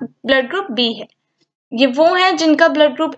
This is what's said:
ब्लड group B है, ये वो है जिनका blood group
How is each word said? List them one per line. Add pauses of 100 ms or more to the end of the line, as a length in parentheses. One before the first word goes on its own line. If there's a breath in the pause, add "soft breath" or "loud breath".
ब्लड
group
B
है, (640)
ये
वो
है
जिनका
blood
group